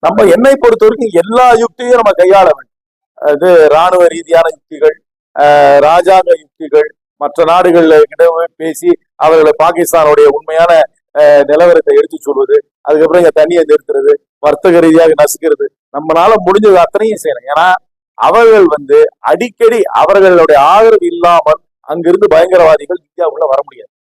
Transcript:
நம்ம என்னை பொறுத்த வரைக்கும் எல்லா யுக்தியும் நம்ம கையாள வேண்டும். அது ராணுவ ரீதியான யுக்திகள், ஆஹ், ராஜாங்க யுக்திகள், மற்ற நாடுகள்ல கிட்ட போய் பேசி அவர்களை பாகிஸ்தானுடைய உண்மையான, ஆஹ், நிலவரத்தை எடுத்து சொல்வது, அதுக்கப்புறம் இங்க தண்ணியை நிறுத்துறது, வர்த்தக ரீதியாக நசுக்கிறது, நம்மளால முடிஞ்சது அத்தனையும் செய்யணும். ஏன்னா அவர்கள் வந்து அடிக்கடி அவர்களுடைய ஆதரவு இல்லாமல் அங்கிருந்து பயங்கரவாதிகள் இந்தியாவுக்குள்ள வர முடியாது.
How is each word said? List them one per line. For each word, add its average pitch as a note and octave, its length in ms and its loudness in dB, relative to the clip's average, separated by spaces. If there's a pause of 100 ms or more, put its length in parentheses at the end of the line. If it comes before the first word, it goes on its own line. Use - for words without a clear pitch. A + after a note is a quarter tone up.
நம்ம G#3 200 0 (100)
என்னை C4+ 260 2
பொறுத்த A3+ 260 0
வரைக்கும் A3+ 340 -4
எல்லா A#3 260 0 (160)
யுக்தியும் A#3+ 360 -2
நம்ம G#3 120 0 (100)
கையாள F#3 260 2 (100)
வேண்டும். - 180 -20 (540)
அது D3 180 -2 (280)
ராணுவ F3+ 280 0 (100)
ரீதியான E3 420 -2
யுக்திகள், D3+ 400 -4 (400)
ஆஹ், C#3+ 520 2
ராஜாங்க F3 440 0 (120)
யுக்திகள், - 440 -4 (340)
மற்ற D3 300 -4
நாடுகள்ல E3+ 440 2 (160)
கிட்ட - 140 -2 (100)
போய் E3 260 -8
பேசி D#3+ 280 -6 (340)
அவர்களை D#3 300 2 (100)
பாகிஸ்தானுடைய D#3+ 640 0 (100)
உண்மையான, E3 340 -2 (500)
ஆஹ், D3 280 4
நிலவரத்தை D#3+ 500 2
எடுத்து - 180 -4 (100)
சொல்வது, - 300 -2 (300)
அதுக்கப்புறம் D#3 360 0
இங்க D#3+ 160 0
தண்ணியை E3 320 0
நிறுத்துறது, C#3+ 420 0 (320)
வர்த்தக E3+ 400 0
ரீதியாக D#3+ 360 2
நசுக்கிறது, D3 460 -4 (300)
நம்மளால D#3+ 340 -2 (160)
முடிஞ்சது G3 380 2
அத்தனையும் G#3+ 380 -6
செய்யணும். B2+ 280 -8
ஏன்னா D#3+ 160 0 (600)
அவர்கள் G#3+ 480 2
வந்து C#3+ 220 -2 (340)
அடிக்கடி A#3 480 -2 (220)
அவர்களுடைய F3 560 2 (160)
ஆதரவு G#3+ 400 2
இல்லாமல் E3+ 460 0 (320)
அங்கிருந்து F3 420 -2
பயங்கரவாதிகள் E3 720 0
இந்தியாவுக்குள்ள D#3+ 480 -6
வர C3+ 140 -2
முடியாது. A#2 240 -20 (120)